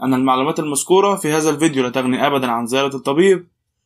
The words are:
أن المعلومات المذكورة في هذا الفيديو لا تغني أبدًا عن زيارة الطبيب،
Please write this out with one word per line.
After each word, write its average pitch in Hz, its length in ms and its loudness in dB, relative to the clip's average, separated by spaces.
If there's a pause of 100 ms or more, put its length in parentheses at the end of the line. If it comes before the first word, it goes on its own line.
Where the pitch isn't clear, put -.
أن 131 120 0
المعلومات 131 440 0
المذكورة 180 580 0
في 156 160 -4
هذا 156 180 0
الفيديو 147 320 0
لا 123 80 -2
تغني 127 360 -2
أبدًا 135 240 0
عن 117 160 -2
زيارة 135 300 -2
الطبيب، 175 520 2 (380)